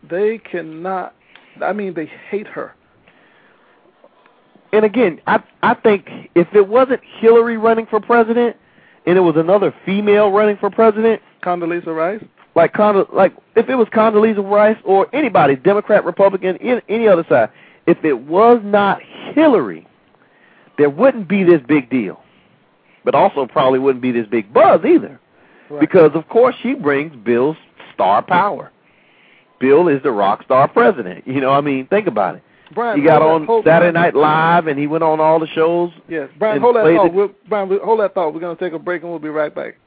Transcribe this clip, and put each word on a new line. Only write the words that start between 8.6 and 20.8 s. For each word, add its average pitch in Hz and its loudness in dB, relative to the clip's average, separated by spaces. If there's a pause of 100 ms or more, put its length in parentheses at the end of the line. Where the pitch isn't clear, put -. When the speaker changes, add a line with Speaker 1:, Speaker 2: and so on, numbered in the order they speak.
Speaker 2:
and 175 2
it 190 4
was 165 2
another 170 0 (120)
female 208 2
running 208 0
for 202 -4
president, 220 0 (220)
Speaker 1:
Condoleezza 170 -6
Rice? 175 -6 (320)
Speaker 2:
Like 165 2
Conda-, 208 0
like 175 2 (220)
if 233 0
it 262 -2
was 226 0
Condoleezza 214 0
Rice 208 2
or 190 2
anybody, 185 2
Democrat, 202 0
Republican, 185 -2
in, 240 -4
any 226 0
other 170 2
side, 117 2 (360)
if 165 0
it 139 -2
was 208 2
not 202 0 (340)
Hillary, 160 0 (880)
there 147 2